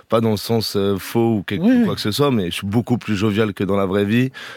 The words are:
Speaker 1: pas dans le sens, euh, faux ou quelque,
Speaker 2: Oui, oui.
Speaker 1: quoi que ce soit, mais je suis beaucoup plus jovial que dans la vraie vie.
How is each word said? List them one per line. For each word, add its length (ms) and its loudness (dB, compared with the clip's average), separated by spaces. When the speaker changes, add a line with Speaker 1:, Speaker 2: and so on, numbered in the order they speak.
Speaker 1:
pas 100 4
dans 120 2
le 40 0
sens, 400 -2
euh, 220 0
faux 400 0
ou 40 -6
quelque, 200 -4
Speaker 2:
Oui, 160 4
oui. 80 4
Speaker 1:
quoi 80 0
que 80 -6
ce 80 -2
soit, 200 2
mais 200 0
je 60 -6
suis 100 -8
beaucoup 320 0
plus 180 -4
jovial 380 0
que 100 -4
dans 120 0
la 100 2
vraie 180 2
vie. 260 0